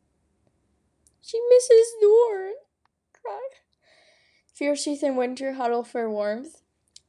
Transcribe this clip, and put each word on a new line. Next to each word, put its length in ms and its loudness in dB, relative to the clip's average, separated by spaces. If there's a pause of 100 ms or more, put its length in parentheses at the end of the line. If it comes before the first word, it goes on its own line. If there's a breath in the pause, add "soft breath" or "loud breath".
(1200)
She 160 -10 (100)
misses 380 6 (160)
Thorn. 520 2 (580)
Cry. 360 -14 (1040 soft breath)
Fierce 300 -4
Teeth 220 -6
and 120 -2
Winter 360 -6
huddle 320 -4
for 260 -6
warmth. 520 -8 (460)